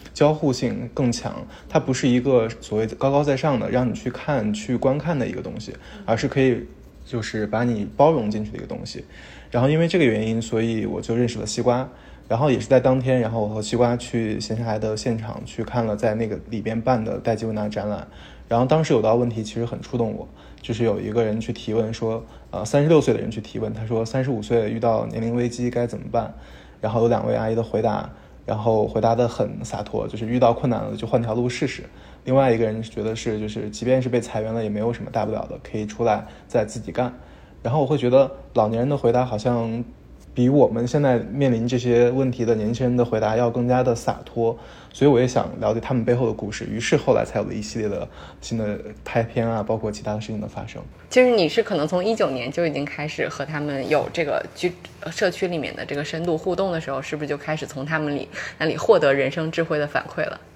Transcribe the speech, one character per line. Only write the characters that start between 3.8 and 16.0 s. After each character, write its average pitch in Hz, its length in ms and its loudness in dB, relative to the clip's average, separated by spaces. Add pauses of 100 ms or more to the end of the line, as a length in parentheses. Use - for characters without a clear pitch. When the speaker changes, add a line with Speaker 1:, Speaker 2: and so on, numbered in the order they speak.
Speaker 1:
你 - 60 -2
去 - 160 -6
看、 110 420 -2
去 120 240 -2
观 139 220 2
看 156 180 -2
的 120 80 0
一 104 60 -6
个 - 100 -6
东 117 200 -8
西， - 120 -12 (320)
而 113 120 2
是 143 100 -2
可 135 160 2
以 123 240 2 (400)
就 113 160 -6
是 107 240 -4
把 110 160 0
你 110 340 0
包 147 140 8
容 117 180 2
进 107 160 -2
去 104 60 -8
的 - 80 -10
一 - 20 -8
个 - 60 -10
东 - 180 -10
西。 - 200 -12 (440)
然 120 140 2
后 135 80 6
因 156 80 4
为 170 80 4
这 170 100 0
个 160 80 6
原 110 220 4
因， 113 160 0
所 110 180 0
以 113 240 0
我 101 160 -4
就 113 140 -2
认 120 140 2
识 110 100 -4
了 107 80 -6
西 117 160 -4
瓜， 123 260 2 (380)
然 113 100 0
后 143 140 4
也 113 80 4
是 110 80 -4
在 131 140 6
当 131 180 4
天， 127 220 2
然 110 100 0
后 113 100 0
我 104 80 0
和 110 140 -4
西 110 140 -4
瓜 120 200 4
去 110 440 -2
闲 110 160 -6
下 117 100 -4
来 107 100 -2
的 107 200 -2
现 113 200 -2
场 110 280 -8
去 - 180 -8
看 113 240 -2
了 104 80 0
在 107 220 0